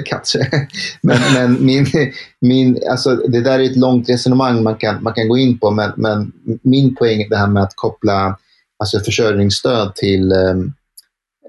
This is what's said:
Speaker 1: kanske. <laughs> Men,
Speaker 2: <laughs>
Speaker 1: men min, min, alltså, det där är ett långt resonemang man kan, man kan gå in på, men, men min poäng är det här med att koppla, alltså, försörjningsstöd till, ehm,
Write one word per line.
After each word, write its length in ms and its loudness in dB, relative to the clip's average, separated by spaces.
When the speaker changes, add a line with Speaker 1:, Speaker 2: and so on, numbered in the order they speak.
Speaker 1:
kanske. 340 -4
<laughs> 160 -2
Men, 240 2
Speaker 2:
<laughs> 80 2
Speaker 1:
men 320 2
min, 200 2
min, 360 4
alltså, 260 0
det 260 0
där 180 2
är 40 2
ett 140 0
långt 320 2
resonemang 540 2
man 120 0
kan, 280 -4
man 100 -4
kan 140 -2
gå 100 2
in 220 2
på, 120 2
men, 260 -2
men 340 -2
min 320 2
poäng 260 0
är 80 -6
det 80 0
här 100 2
med 160 2
att 120 -6
koppla, 640 -2
alltså, 200 -4
försörjningsstöd 960 -2
till, 360 0
ehm, 420 0